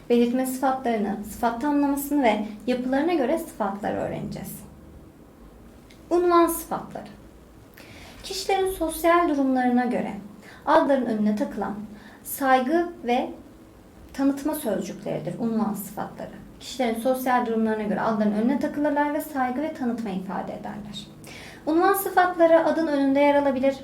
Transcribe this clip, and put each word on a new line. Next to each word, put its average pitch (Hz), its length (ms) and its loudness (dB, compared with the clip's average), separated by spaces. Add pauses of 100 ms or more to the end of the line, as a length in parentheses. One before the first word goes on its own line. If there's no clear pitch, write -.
Belirtme 240 360 4
sıfatlarını, 240 720 -2 (140)
sıfat 233 300 -2
tamlamasını 285 600 0
ve 214 220 2 (220)
yapılarına 254 460 0
göre 262 240 0
sıfatları - 600 -4
öğreneceğiz. - 540 -8 (1600)
Unvan 349 380 4
sıfatları. - 600 -8 (1120)
Kişilerin 381 480 -2
sosyal 330 580 2
durumlarına 254 560 2
göre 185 260 -2 (540)
adların 277 400 4
önüne 214 300 0
takılan 214 400 -4 (480)
saygı 269 680 2 (140)
ve 240 260 0 (840)
tanıtma 277 420 0
sözcükleridir 180 840 -6
unvan 220 340 -2
sıfatları. - 560 -10 (300)
Kişilerin 226 400 -4
sosyal 254 460 0
durumlarına 220 380 0
göre 208 180 -2
adların 214 300 0
önüne 233 280 2
takılırlar 294 540 0
ve 311 80 -2
saygı 262 400 -4
ve 311 120 -4
tanıtma 226 360 -4
ifade 185 440 -6
ederler. - 540 -12 (580)
Unvan 349 280 4
sıfatları 339 720 4
adın 311 220 2
önünde 277 320 2
yer 285 160 6
alabilir, 269 480 2